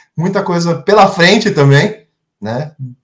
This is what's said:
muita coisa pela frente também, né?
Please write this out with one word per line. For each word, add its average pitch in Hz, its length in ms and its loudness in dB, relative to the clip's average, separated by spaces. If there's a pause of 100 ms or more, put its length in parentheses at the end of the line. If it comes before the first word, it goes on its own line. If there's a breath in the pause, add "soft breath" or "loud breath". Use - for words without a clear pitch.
(160 loud breath)
muita 190 280 -4
coisa 170 400 -2
pela 202 240 4
frente 202 440 2
também, 143 540 2 (340)
né? 120 360 -10 (280)